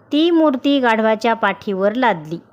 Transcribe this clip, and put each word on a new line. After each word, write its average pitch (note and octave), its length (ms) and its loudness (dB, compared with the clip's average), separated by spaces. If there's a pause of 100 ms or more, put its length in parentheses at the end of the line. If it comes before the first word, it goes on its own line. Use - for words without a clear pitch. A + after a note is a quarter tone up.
(120)
ती D#4+ 200 2
मूर्ती C#4+ 480 2
गाढवाच्या A3 540 0
पाठीवर G3+ 600 -2
लादली. F#3 440 -2 (160)